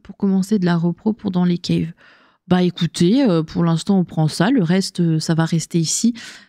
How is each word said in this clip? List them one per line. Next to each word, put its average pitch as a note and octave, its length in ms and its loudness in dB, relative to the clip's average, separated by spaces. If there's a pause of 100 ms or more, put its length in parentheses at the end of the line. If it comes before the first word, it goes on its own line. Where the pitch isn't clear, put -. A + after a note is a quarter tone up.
pour - 160 -20
commencer F#3+ 400 0
de F#3 80 -2
la F3 100 2
repro E3+ 380 -2
pour G#3 160 -8
dans F3+ 160 0
les F3 140 0
caves. E3+ 320 -4 (560)
Bah F3+ 160 4
écoutez, F3+ 680 2
euh, E3 140 2
pour F3 200 -4
l'instant E3 360 0
on F3 60 2
prend D#3+ 220 0
ça, E3+ 220 0
le C4 140 2
reste, F#3 380 -2
euh, D#3+ 180 0
ça E3 160 -2
va E3 100 0
rester E3 320 -2
ici. A3+ 380 0 (340)